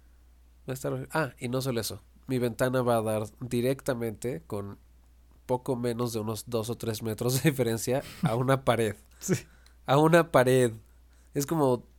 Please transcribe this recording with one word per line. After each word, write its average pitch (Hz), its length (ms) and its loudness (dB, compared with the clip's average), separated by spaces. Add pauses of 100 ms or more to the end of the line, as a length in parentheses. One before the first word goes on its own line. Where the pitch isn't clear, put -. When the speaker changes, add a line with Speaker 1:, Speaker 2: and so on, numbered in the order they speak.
(680)
Speaker 1:
Va 131 40 -6
a - 20 -6
estar, 131 380 -6
ah, 151 280 -2
y 123 100 -4
no 127 120 0
solo 127 180 -2
eso. 104 220 -6 (260)
Mi 131 120 0
ventana 127 420 0
va 120 160 2
a 113 60 0
dar 107 200 -2 (160)
directamente 120 1080 -4
con 101 320 -10 (640)
poco 127 300 -2
menos 120 380 -2
de 117 80 -2
unos 107 260 -6
dos 117 240 -2
o 113 60 -8
tres 110 260 -6
metros 117 400 -2
de 160 80 4
diferencia 123 500 0 (220)
a 117 120 2
una 131 300 2
pared. 113 360 2
Speaker 2:
<laughs> - 40 -20 (140)
Sí. - 160 -2 (500)
Speaker 1:
A 131 120 4
una 160 340 6
pared. 127 420 6 (600)
Es 143 100 -2
como 139 400 2 (140)